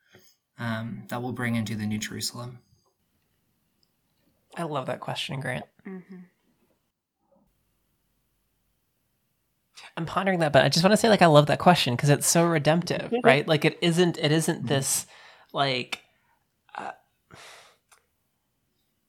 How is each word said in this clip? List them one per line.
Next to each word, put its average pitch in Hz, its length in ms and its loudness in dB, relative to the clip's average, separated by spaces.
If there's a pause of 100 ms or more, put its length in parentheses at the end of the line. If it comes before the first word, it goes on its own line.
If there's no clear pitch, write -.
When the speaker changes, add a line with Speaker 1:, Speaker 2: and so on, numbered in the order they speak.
(580)
Speaker 1:
um, 113 500 -8
that 123 140 -10
we'll 123 100 -8
bring 117 240 -4
into 113 180 -4
the 107 120 -6
New 107 120 -4
Jerusalem? 120 600 -10 (2000)
Speaker 2:
I 170 80 -8
love 147 220 -6
that - 140 -6
question, 139 400 -8
Grant. 123 240 -8 (220)
Speaker 3:
Mm-hmm. 185 300 -16 (3750)
Speaker 2:
I'm 170 100 -6
pondering 185 340 -2
that, 151 120 2
but 139 120 6
I 139 40 2
just 165 160 2
wanna 208 120 6
say, 226 120 2
like, 202 140 4
I 175 40 8
love 147 200 8
that - 120 0
question 170 380 2
'cause 143 140 0
it's 135 160 2
so 170 200 4
redemptive, 165 720 0
Speaker 4:
<laughs> 247 60 -2
Speaker 2:
right? 135 220 4
Like, 156 180 2
it 151 160 0
isn't, 170 380 2
it 151 140 0
isn't 160 260 0
Speaker 1:
Mm-hmm. - 100 -8
Speaker 2:
this, 139 380 -2 (460)
like, 135 500 -4 (720)
uh, - 180 -12 (2250)